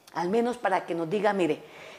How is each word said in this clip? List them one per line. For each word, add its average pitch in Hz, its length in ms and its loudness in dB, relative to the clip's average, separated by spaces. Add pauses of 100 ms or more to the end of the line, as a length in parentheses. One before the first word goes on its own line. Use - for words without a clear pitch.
(140)
Al 175 160 -2
menos 233 280 2
para 185 280 0
que 175 100 -4
nos 165 140 -2
diga, 202 240 2
"Mire, 170 280 2 (380)